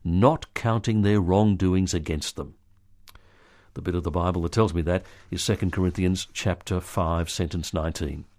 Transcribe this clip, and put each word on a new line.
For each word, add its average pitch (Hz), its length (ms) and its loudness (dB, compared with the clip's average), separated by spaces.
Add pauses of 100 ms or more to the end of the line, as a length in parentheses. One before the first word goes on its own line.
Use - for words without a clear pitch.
not 101 500 2
counting 113 480 0
their 101 200 4
wrongdoings 92 720 4
against 80 420 -4
them." 71 200 -12 (1200)
The - 60 -10
bit 87 140 -4
of 87 80 -2
the 82 80 -4
Bible 87 320 0
that 82 80 -4
tells 107 220 2
me 85 100 0
that 87 220 -2 (260)
is - 120 -6
Second 95 280 0
Corinthians 92 640 0
chapter - 460 -4
five, 85 500 -2
sentence 85 440 -4
nineteen. 78 520 -4 (140)